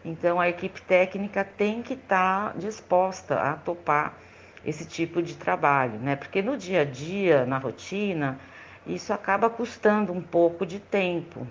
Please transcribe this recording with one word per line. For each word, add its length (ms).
então 360
a 80
equipe 340
técnica 600
tem 380
que 140
tá 600
disposta 760
a 200
topar 600
esse 220
tipo 360
de 120
trabalho, 640
né? 180
Porque 260
no 140
dia 260
a 20
dia, 640
na 120
rotina, 800
isso 260
acaba 360
custando 640
um 100
pouco 440
de 140
tempo 680